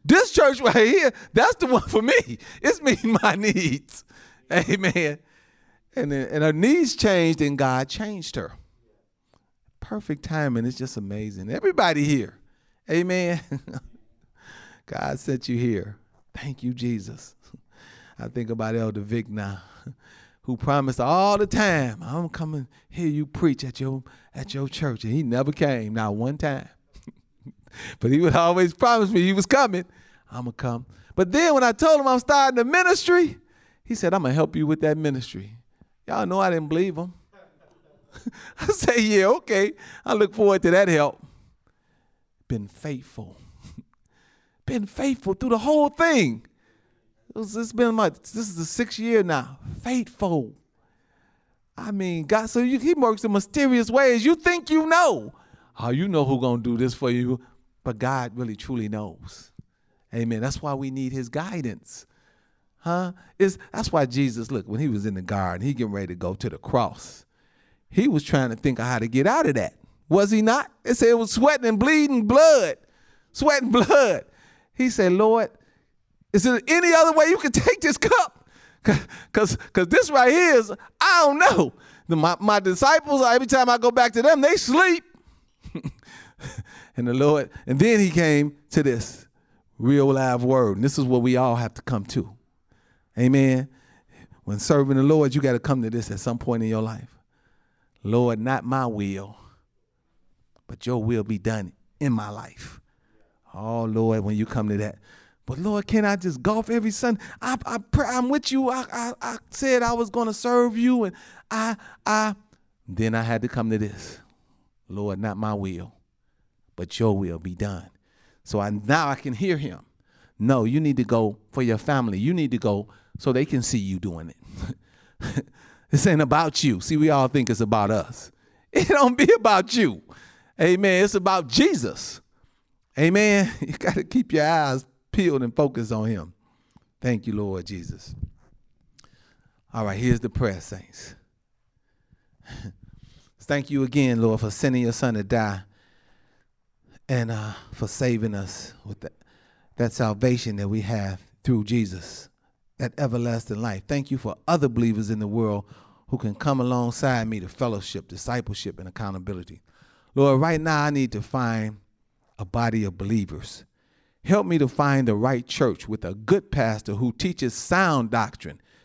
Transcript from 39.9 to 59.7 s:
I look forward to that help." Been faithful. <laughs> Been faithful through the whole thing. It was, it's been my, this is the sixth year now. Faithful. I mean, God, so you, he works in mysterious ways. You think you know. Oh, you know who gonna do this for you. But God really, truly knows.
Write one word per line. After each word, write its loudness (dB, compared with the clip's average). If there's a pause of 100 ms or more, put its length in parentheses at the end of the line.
I -2
look 2
forward 4
to 4
that 6
help." 0 (1200)
Been -6
faithful. -14 (640)
<laughs> -20
Been -4
faithful -4
through -4
the 4
whole 2
thing. 2 (840)
It -14
was, -8
it's -6
been 2
my, 2
this -10
is -8
the -6
sixth -4
year 4
now. -4 (220)
Faithful. -4 (1200)
I -10
mean, -4
God, 2
so -2
you, 0
he 2
works 2
in 0
mysterious 2
ways. 4
You 6
think 0
you 2
know. 2 (460)
Oh, -4
you -2
know 2
who 2
gonna 0
do -2
this 0
for -4
you. 0 (440)
But -8
God -4
really, -8
truly -6
knows. -12 (640)